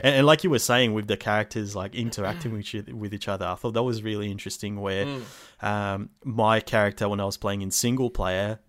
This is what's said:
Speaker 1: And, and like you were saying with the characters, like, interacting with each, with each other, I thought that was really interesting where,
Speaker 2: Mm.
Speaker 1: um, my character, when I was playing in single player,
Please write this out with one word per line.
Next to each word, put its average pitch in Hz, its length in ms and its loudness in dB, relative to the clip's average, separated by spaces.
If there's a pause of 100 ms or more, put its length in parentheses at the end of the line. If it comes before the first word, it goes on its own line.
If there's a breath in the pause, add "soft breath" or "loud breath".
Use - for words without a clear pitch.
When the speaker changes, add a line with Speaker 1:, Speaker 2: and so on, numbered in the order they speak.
Speaker 1:
And, 139 120 6
and 139 100 8
like 156 180 6
you 185 60 4
were 123 100 4
saying 120 340 4
with 107 140 -2
the 104 80 2
characters, 107 580 -2
like, 98 220 -6
interacting 113 560 -4
with 104 200 -8
each, 101 200 -8
with 107 200 -8
each 104 160 -8
other, 98 180 -2
I 90 100 -2
thought 113 180 -6
that 113 80 2
was 117 220 -2
really 104 260 -4
interesting 101 500 -8
where, 98 260 -2
Speaker 2:
Mm. 139 160 -6 (420 loud breath)
Speaker 1:
um, 104 460 -4 (140)
my 110 360 2
character, 104 480 2
when 101 120 -2
I 98 40 -2
was 98 120 -4
playing 101 260 -4
in 95 100 -4
single 123 380 2
player, 101 580 -2